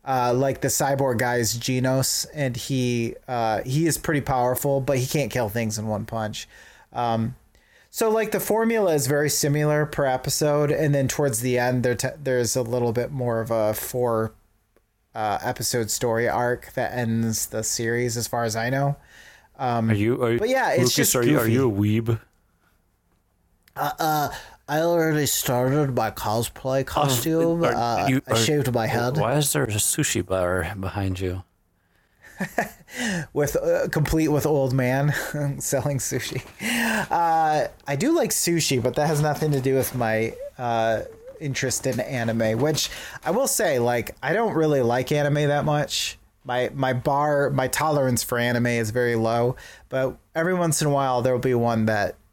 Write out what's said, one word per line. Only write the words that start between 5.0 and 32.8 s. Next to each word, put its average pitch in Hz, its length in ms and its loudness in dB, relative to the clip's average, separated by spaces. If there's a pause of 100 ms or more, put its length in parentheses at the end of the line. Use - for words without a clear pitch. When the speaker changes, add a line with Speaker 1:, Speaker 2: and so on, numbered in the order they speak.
Speaker 1:
can't 139 240 -2
kill 117 180 0
things 110 300 -2
in 107 80 -6
one 107 180 -4
punch. 110 420 -6 (460)
Um, 117 420 0 (540)
so, 220 220 0
like, 220 200 2
the 196 80 0
formula 220 540 2
is 135 140 2
very 147 220 2
similar 151 580 2
per 151 180 0
episode, 147 640 2
and 147 240 2
then 139 140 2
towards 131 340 0
the 123 160 0
end 123 240 2
there 123 140 2
t-, 131 140 -2 (140)
there's 123 320 0
a 131 60 0
little 120 320 0
bit 123 180 -2
more 120 300 -2
of 113 80 -6
a 110 240 2
four, 113 600 -2 (800)
uh, 107 260 0
episode 117 480 -4
story 117 400 0
arc 120 440 -2
that 120 200 -4
ends 113 540 -2
the 110 160 -6
series, 117 540 -2
as 117 100 -4
far 120 160 -2
as 113 120 -2
I 113 140 -2
know. 139 280 0 (600)
Um, 117 320 0
Speaker 2:
Are 107 60 4
you, 117 280 2
are 117 100 2
you, 120 40 2
Speaker 1:
but 220 120 0
yeah, 254 240 2
it's - 40 2
Speaker 2:
Lucas, 123 180 4
Speaker 1:
just - 200 2
Speaker 2:
are 120 100 4
you, 151 120 6
are - 20 6
Speaker 1:
goofy. 113 140 4
Speaker 2:
you 131 140 4
a 113 40 2
weeb? 110 480 2 (1600)
Speaker 1:
Uh, 147 240 -2
uh, 151 300 2 (380)
I 147 120 0
already 160 480 2
started 131 680 2
my 113 140 0
cosplay 120 720 -2
Speaker 2:
Oh, - 20 -2
Speaker 1:
costume. 160 800 2
Speaker 2:
are 120 120 2
Speaker 1:
Uh, 113 320 0
Speaker 2:
you, 131 200 2
Speaker 1:
I - 40 -2
Speaker 2:
are, 110 40 2
Speaker 1:
shaved 123 380 2
my 113 140 0
head. 120 300 0
Speaker 2:
why 135 180 2
is 147 180 2
there 143 120 2
a - 20 -4
sushi 107 580 0
bar 92 540 0
behind 95 400 -2
you? 92 240 -4 (960)
Speaker 1:
<laughs> - 920 -6